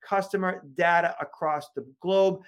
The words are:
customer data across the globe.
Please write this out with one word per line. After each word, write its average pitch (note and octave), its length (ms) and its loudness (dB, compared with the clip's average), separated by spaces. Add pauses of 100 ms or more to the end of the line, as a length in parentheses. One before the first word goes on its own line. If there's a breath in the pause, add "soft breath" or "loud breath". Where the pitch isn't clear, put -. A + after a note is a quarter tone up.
customer F#3 600 -2 (100)
data E3+ 460 2
across D3+ 560 -6
the C3 100 -10 (140)
globe. F#3+ 480 2